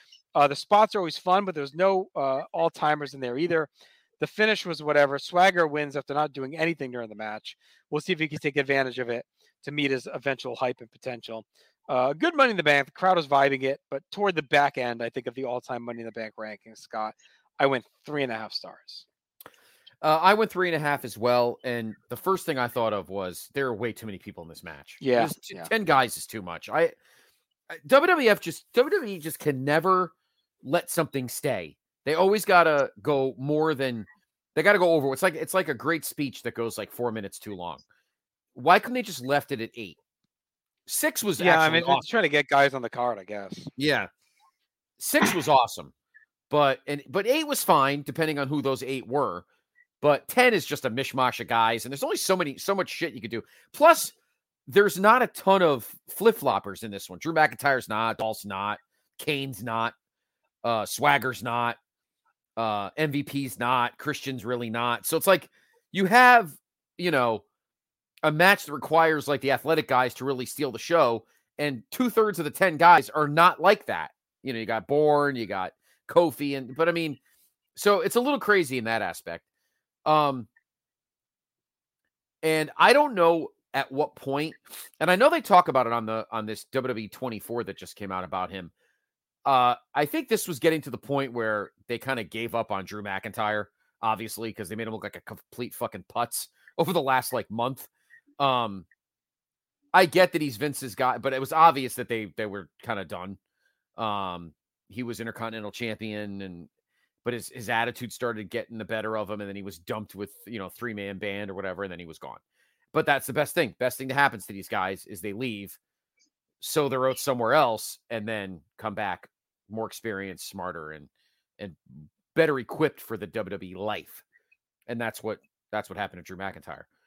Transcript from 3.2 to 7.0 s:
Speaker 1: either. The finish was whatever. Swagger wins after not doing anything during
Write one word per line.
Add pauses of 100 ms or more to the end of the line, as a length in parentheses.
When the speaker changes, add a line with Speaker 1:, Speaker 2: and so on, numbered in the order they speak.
Speaker 1:
either. (500)
The
finish
was
whatever.
Swagger
wins
after
not
doing
anything
during